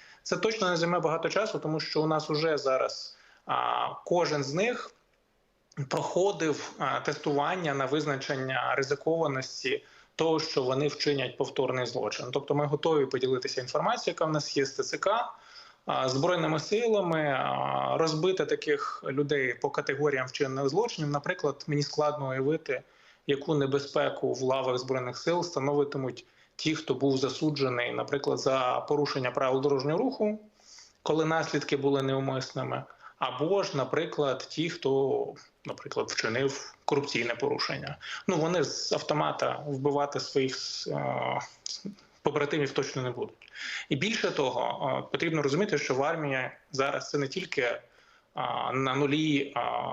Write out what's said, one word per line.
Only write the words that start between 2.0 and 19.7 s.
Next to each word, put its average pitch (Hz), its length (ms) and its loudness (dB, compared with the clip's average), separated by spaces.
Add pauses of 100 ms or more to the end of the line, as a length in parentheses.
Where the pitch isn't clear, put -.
у 156 40 2
нас 156 240 2
уже 151 280 2
зараз, 131 580 0 (300)
а, 123 420 0 (160)
кожен 151 400 2
з 139 100 -4
них 226 400 -2 (960)
проходив, 165 880 0
а, 131 220 0
тестування 151 720 0
на 135 120 0
визначення 131 880 0
ризикованості 139 1120 0 (320)
того, 160 240 4
що 151 220 0
вони 131 260 2
вчинять 139 480 0
повторний 127 500 0
злочин. 110 460 -4
Тобто 143 220 0
ми 147 120 4
готові 147 400 2
поділитися 131 540 0
інформацією, 170 540 0
яка 165 100 0
в 156 60 2
нас 151 260 -2
є 139 100 4
з 135 40 -4
Т - 120 -2
Ц 156 160 -6
К, 226 340 0 (540)
а, 131 220 0
Збройними 156 520 2
силами, 175 760 2
а, 135 600 0
розбити 160 480 2
таких - 600 -2
людей 135 460 0
по - 160 -2